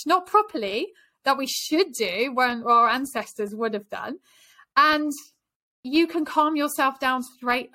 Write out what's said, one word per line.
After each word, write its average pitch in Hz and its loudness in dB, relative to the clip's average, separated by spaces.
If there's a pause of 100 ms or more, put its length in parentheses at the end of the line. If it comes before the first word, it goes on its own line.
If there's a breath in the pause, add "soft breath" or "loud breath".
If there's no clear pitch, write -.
not 359 2
properly, 302 -2 (360 soft breath)
that 269 2
we 269 -4
should 311 0
do 220 -2
when 240 0
our 233 6
ancestors 220 -4
would 214 -4
have 202 -8
done. 214 -10 (580 soft breath)
And 302 4 (720)
you 311 2
can 330 -4
calm 311 2
yourself 285 0
down 262 -2
straight 247 -4